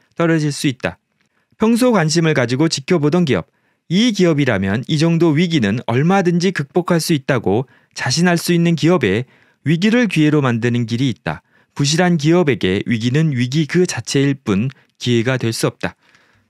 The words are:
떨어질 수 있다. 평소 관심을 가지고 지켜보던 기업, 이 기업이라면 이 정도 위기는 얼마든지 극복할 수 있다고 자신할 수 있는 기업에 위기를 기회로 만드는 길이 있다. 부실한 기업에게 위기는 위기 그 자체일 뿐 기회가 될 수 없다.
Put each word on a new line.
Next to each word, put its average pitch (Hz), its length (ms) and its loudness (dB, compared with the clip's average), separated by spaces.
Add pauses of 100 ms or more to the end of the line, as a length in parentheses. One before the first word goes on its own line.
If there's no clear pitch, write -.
(160)
떨어질 160 380 0
수 - 140 -4
있다. 92 300 -6 (600)
평소 233 340 2
관심을 160 420 0
가지고 131 360 0
지켜보던 165 560 0
기업, 107 220 -2 (420)
이 208 240 0
기업이라면 127 760 0
이 160 100 -2
정도 165 320 2
위기는 143 560 0
얼마든지 175 640 0
극복할 170 500 -2
수 175 100 -2
있다고 127 560 -2 (260)
자신할 170 440 0
수 175 160 -2
있는 170 240 2
기업에 131 480 0 (400)
위기를 208 420 2
기회로 151 340 2
만드는 120 440 0
길이 120 240 -2
있다. - 320 -8 (340)
부실한 170 400 2
기업에게 139 720 2
위기는 127 500 0
위기 127 300 -2
그 175 200 0
자체일 139 500 -2
뿐 110 340 -2 (280)
기회가 120 380 0
될 117 160 -2
수 135 160 -2
없다. - 280 -8 (540)